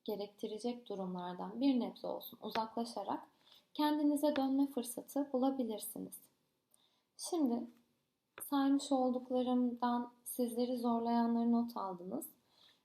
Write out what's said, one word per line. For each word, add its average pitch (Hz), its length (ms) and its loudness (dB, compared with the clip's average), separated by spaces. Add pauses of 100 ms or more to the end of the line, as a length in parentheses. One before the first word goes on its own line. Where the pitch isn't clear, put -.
gerektirecek 214 840 -6
durumlardan 185 720 -6
bir 269 180 4
nebze 185 280 -4
olsun - 340 -8
uzaklaşarak 226 800 -4 (500)
kendinize 302 640 4
dönme 269 320 4
fırsatı 277 680 -4
bulabilirsiniz. 233 880 -2 (960)
Şimdi 269 500 0 (760)
saymış 277 500 2
olduklarımdan 247 1200 0 (120)
sizleri 240 540 -2
zorlayanları 233 720 4
not 233 260 2
aldınız 190 520 -6 (560)